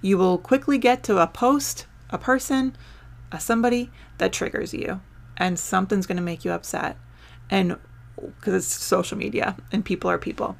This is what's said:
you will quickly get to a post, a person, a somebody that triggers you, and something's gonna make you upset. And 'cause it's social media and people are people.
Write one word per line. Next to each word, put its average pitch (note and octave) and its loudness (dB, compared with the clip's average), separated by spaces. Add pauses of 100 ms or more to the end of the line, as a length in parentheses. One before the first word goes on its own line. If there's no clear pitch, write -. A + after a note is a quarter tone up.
you F#3+ 4
will F3+ 4
quickly C#4 2
get B3 4
to G3+ 4
a E3+ 6
post, - 0 (240)
a - -4
person, C4 0 (540)
a D#3+ -8
somebody A#3+ 2 (280)
that F#3 2
triggers - -4
you, - -6 (360)
and F3+ 0
something's F#3+ 0
gonna F3+ -4
make E3+ -6
you F3+ -2
upset. - -6 (500)
And F#3+ 0 (640)
'cause F#3+ 0
it's F#3 0
social - -2
media - -2 (140)
and G#3 0
people F3+ -2
are F3 0
people. G#3+ -6